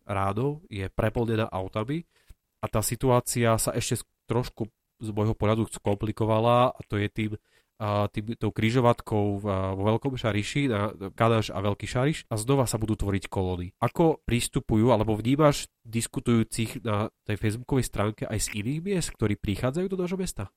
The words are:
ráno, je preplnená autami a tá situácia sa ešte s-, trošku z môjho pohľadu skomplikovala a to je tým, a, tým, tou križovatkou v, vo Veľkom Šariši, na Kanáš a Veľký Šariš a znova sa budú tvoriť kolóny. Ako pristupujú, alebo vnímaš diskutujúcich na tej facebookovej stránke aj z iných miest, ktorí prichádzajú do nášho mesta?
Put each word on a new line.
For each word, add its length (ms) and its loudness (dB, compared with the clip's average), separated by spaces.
ráno, 640 -2
je 240 -6
preplnená 560 0
autami 640 -6
a 80 -10
tá 160 0
situácia 800 2
sa 160 -2
ešte 240 -2
s-, 60 -16
trošku 400 -2
z 160 -8
môjho 240 0
pohľadu 320 2
skomplikovala 1040 2
a 60 -16
to 80 -2
je 100 0
tým, 240 -4
a, 320 0
tým, 240 -6
tou 160 -2
križovatkou 880 2
v, 80 -8
vo 400 -2
Veľkom 320 0
Šariši, 480 0
na 240 0
Kanáš 400 4
a 80 -4
Veľký 240 -2
Šariš 400 -2
a 80 -4
znova 320 2
sa 80 -4
budú 240 0
tvoriť 320 -2
kolóny. 480 -2
Ako 480 2
pristupujú, 640 2
alebo 240 2
vnímaš 560 2
diskutujúcich 1040 -2
na 240 0
tej 160 -4
facebookovej 480 0
stránke 400 -2
aj 80 -4
z 240 -4
iných 240 -4
miest, 320 -2
ktorí 160 0
prichádzajú 560 -2
do 80 -6
nášho 160 -2
mesta? 440 -6